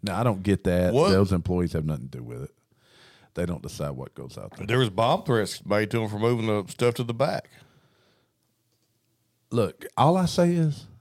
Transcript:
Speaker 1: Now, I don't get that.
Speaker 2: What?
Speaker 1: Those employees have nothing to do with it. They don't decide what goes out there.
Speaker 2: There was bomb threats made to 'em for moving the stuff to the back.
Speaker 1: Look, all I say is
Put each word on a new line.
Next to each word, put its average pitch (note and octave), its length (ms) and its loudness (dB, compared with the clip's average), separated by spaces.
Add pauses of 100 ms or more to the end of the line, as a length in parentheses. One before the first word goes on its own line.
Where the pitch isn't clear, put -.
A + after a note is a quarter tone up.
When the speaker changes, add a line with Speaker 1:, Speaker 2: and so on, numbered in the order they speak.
Speaker 1:
Now, F#2+ 160 -2
I A#2 40 0
don't G#2 200 0
get F#2+ 220 0
that. F2+ 300 2
Speaker 2:
What? D#3 160 4
Speaker 1:
Those F#2+ 220 4
employees F2+ 420 -2
have D#2 100 -2
nothing C#2 240 -4
to B1+ 100 -14
do A#1+ 60 -12
with A#1+ 200 -12
it. - 100 -18 (800)
They E2+ 100 -4
don't E2+ 180 -6
decide D2+ 280 -8
what C2+ 240 -12
goes C2 240 -16
out G1+ 180 -16
there. - 100 -10
Speaker 2:
There B2 120 2
was B2+ 100 4
bomb A2+ 360 2
threats A2 420 0
made G#2 240 0
to A#2 120 0
'em A2 60 -2
for G#2+ 100 -6
moving A2+ 280 2
the G#2 260 0
stuff A#2+ 220 0
to A#2+ 100 -4
the A#2 100 -6
back. A#2 360 -2 (2000)
Speaker 1:
Look, A2+ 340 0 (120)
all D#3 200 6
I F#3 100 2
say F3 280 2
is D#3+ 320 0 (140)